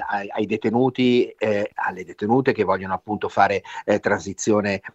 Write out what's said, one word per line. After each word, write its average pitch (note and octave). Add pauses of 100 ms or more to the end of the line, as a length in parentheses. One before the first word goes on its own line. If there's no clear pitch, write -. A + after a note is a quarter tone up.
ai, G2+
ai G#2+
detenuti, A#2+ (100)
eh, G#2+
alle F#2
detenute B2
che G#2+
vogliono F#2+
appunto G2+
fare, G2 (240)
eh, G#2
transizione, G2 (140)